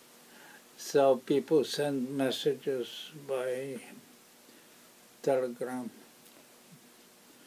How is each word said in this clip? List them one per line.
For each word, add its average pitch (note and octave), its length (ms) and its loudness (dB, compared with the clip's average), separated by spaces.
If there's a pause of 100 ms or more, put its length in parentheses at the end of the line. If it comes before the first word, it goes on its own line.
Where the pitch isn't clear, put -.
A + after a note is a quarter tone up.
(800)
So C#3 360 6
people C#3 480 2
sent C#3 480 -2
messages C3 960 -2 (180)
by C3 520 -4 (1400)
telegram. B2+ 680 -2 (1600)